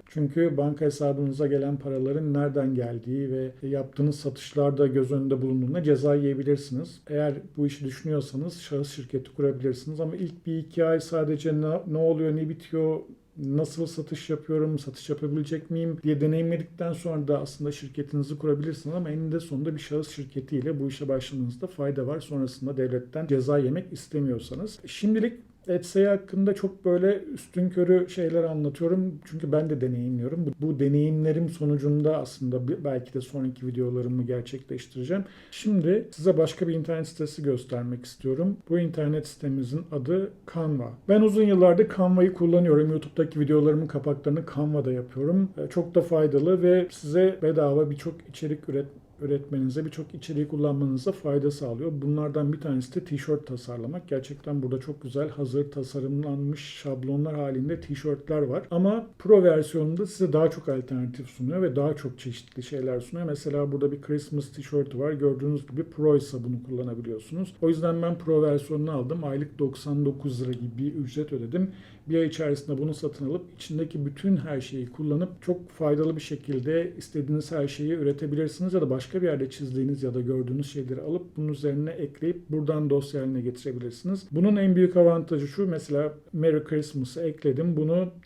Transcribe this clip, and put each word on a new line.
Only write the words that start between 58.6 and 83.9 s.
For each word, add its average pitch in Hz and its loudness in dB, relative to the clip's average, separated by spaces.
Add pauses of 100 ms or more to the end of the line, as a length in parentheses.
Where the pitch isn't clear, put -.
Ama 202 2 (120)
Pro 190 10
versiyonunda 160 4
size 175 0
daha 160 6
çok 165 -6
alternatif 127 -4
sunuyor 143 -2
ve 139 0
daha 143 2
çok 127 -8
çeşitli - -10
şeyler 127 -4
sunuyor. 170 -6
Mesela 143 -2
burada 139 2
bir 143 -6
Christmas 147 -4
tişörtü 139 -4
var. 147 0
Gördüğünüz 139 0
gibi 131 -4
Pro 151 4
ise 139 -2
bunu 123 -4
kullanabiliyorsunuz. 123 -6
O 165 4
yüzden 165 0
ben 170 0
Pro 156 2
versiyonunu 151 0
aldım. 147 -4
Aylık 143 -4
doksan 143 0
dokuz 139 -2
lira 127 -2
gibi 120 -6
bir 147 -2
ücret 151 -6
ödedim. 143 -2 (380)
Bir 160 2
ay 165 4
içerisinde 147 -2
bunu 151 -2
satın 143 -6
alıp 175 -4 (140)
içindeki 156 -4
bütün 185 0
her 143 -4
şeyi 127 -8
kullanıp 151 -2
çok 180 -4
faydalı 156 0
bir 151 -6
şekilde 147 -2
istediğiniz 151 -4
her 143 -2
şeyi 147 -4
üretebilirsiniz 156 -2
ya 185 2
da 131 2
başka 131 -2
bir 180 2
yerde 135 0
çizdiğiniz 131 -2
ya 123 -2
da 127 -2
gördüğünüz 127 -2
şeyleri 131 -6
alıp 160 -4 (140)
bunun 151 -2
üzerine 147 -2
ekleyip 170 -6
buradan 151 0
dosya 139 0
haline 131 -2
getirebilirsiniz. 123 -6